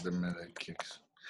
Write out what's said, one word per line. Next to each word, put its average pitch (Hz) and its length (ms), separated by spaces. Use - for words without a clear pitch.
de 90 60
Medekicks. 87 920